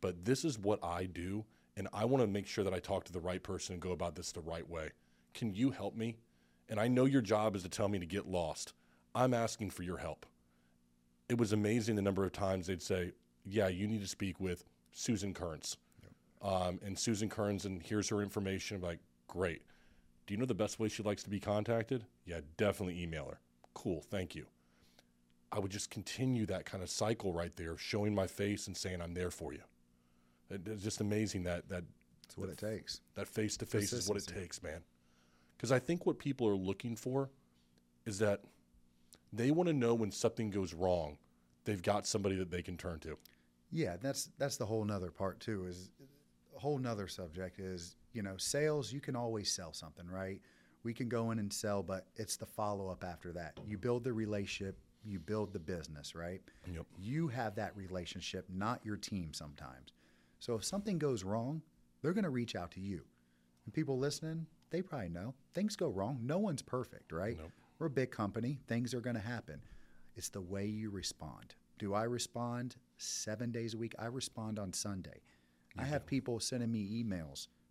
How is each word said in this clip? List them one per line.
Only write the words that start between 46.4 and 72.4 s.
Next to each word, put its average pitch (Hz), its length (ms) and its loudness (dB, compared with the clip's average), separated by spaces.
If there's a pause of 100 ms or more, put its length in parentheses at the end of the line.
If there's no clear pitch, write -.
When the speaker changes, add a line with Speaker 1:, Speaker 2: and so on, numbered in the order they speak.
Speaker 2:
a - 40 -16
whole 143 180 0
nother 110 300 -2
subject 90 500 -6
is, 92 380 -6 (160)
you 117 100 -4
know, 95 160 -4
sales, 147 540 0
you 143 80 -4
can 139 160 -4
always 113 360 0
sell 82 220 -4
something, 82 320 -12
right? 95 340 -4 (420)
We 117 120 -4
can 120 160 -2
go 113 220 2
in 110 60 2
and 101 140 0
sell, 101 300 0
but 92 240 -4 (100)
it's 107 200 -4
the 110 100 -8
follow-up 98 580 -2
after 87 280 -8
that. 82 340 -8
You 107 100 -4
build 120 280 0
the 127 100 0
relationship, 101 640 -2 (260)
you 101 140 -4
build 101 340 -2
the 98 60 -6
business, 80 560 -6
right? 87 260 -6 (320)
Speaker 1:
Yep. 82 140 -6 (120)
Speaker 2:
You 143 300 -2
have 113 280 -2
that 104 200 -2
relationship, 92 720 -6
not 101 380 -2
your 104 100 -2
team 85 380 -4
sometimes. 71 580 -14 (480)
So 120 140 -2
if 107 100 -2
something 202 340 0
goes 131 260 0
wrong, 117 360 0 (400)
they're 156 140 2
gonna 196 160 2
reach 120 260 0
out 87 160 -4
to 95 80 -8
you. 95 240 -4 (640)
And 107 80 -10
people 139 240 2
listening, 160 480 -2 (240)
they 170 120 0
probably 131 280 -4
know. 92 240 -4 (180)
Things 202 240 0
go 170 140 2
wrong. 107 320 0
No 143 160 2
one's 196 240 0
perfect, - 500 -4
right? 90 240 0
Speaker 1:
Nope. 78 140 -10 (280)
Speaker 2:
We're 156 80 0
a 160 40 0
big 127 200 2
company. 117 560 -2
Things 120 280 0
are 120 60 -2
gonna 117 200 -2
happen. 76 420 -6 (540)
It's 90 120 -6
the 101 120 -6
way 98 260 -2
you 107 240 -2
respond. 78 640 -8 (240)
Do 98 160 0
I 107 100 4
respond 120 720 -2 (220)